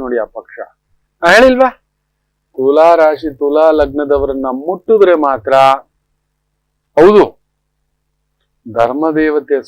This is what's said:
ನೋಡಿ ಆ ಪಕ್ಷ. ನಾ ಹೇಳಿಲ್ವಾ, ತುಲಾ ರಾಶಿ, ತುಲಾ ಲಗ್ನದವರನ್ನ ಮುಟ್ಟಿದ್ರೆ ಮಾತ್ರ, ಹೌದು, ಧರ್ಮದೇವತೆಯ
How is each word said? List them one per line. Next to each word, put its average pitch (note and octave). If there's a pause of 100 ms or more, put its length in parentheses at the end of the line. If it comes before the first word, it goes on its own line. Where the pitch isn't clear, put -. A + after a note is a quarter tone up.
ನೋಡಿ B2
ಆ - (120)
ಪಕ್ಷ. - (680)
ನಾ E3+
ಹೇಳಿಲ್ವಾ, B3+ (880)
ತುಲಾ D3 (120)
ರಾಶಿ, D#3 (100)
ತುಲಾ D3 (140)
ಲಗ್ನದವರನ್ನ C#3 (160)
ಮುಟ್ಟಿದ್ರೆ F#3+ (120)
ಮಾತ್ರ, C3 (1400)
ಹೌದು, F#3 (1500)
ಧರ್ಮದೇವತೆಯ D3